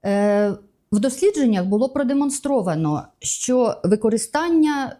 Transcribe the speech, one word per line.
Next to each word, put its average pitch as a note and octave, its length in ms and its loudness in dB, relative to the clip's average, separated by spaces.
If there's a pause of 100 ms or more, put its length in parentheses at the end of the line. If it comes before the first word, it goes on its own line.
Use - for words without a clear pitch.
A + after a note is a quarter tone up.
Е, G3+ 500 2 (380)
в G#3 60 2
дослідженнях B3+ 680 0
було G#3+ 220 0
продемонстровано, C4 1120 -2 (160)
що - 680 -2
використання, C#4+ 1160 0